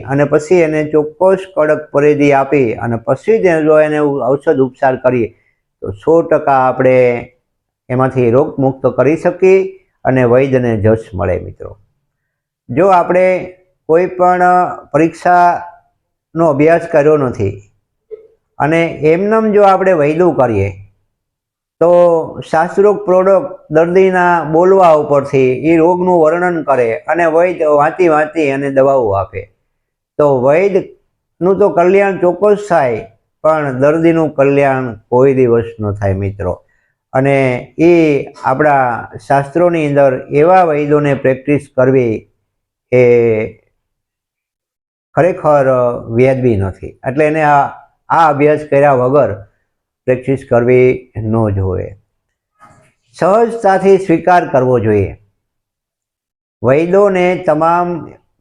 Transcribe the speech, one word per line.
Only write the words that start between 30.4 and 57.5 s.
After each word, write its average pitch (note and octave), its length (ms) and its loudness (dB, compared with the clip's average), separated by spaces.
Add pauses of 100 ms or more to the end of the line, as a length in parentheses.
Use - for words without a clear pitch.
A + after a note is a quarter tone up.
વૈદનું F3+ 1160 -2
તો G3+ 120 2
કલ્યાણ F#3+ 500 0
ચોક્કસ G3 480 0
થાય, C3 380 -2 (380)
પણ D3 360 -2
દર્દીનું D#3+ 540 0
કલ્યાણ C#3 560 0 (180)
કોઈ C3 260 2
દિવસ A#2 340 0 (120)
ન G#2 140 -4
થાય G2+ 200 -2
મિત્રો. G2 400 -6 (580)
અને C#3 240 0 (420)
એ E3+ 140 4 (520)
આપણા C3+ 640 0 (160)
શાસ્ત્રોની D#3 600 0
અંદર C#3 260 2 (280)
એવા F3+ 240 4
વૈદોને D3 500 0
પ્રેક્ટિસ C3+ 640 -4
કરવી B2+ 380 2 (800)
એ B2+ 100 4 (2000)
ખરેખર D3+ 540 0 (480)
વ્યાજબી B2+ 400 2
નથી. - 420 -8 (100)
એટલે C#3+ 180 -2
એને D#3 160 -2
આ, D3 200 2 (460)
આ D#3 200 2
અભ્યાસ D3 320 2 (100)
કર્યા C#3+ 220 2
વગર B2+ 380 0 (760)
પ્રેક્ટિસ B2+ 440 -4
કરવી B2+ 640 2
ન A2 180 -6 (140)
જોઈએ. F#2+ 400 -4 (1300)
સહજતાથી F#3+ 800 0
સ્વીકાર F3 500 0
કરવો B2+ 300 0
જોઈએ. G#2 380 -2 (1500)
વૈદોને F3+ 640 2 (200)
તમામ E3 420 0 (520)